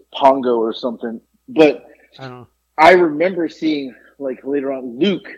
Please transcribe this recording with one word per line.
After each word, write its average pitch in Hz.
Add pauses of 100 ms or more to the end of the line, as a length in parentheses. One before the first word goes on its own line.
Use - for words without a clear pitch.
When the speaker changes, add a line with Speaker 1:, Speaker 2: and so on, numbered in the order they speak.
(120)
Speaker 1:
Pongo 135
or 110
something. 117 (260)
But 143 (320)
Speaker 2:
I 135
don't 127
know. 120 (320)
Speaker 1:
I 170
remember 170
seeing, 143 (240)
like, 135
later 139
on 127
Luke 175 (100)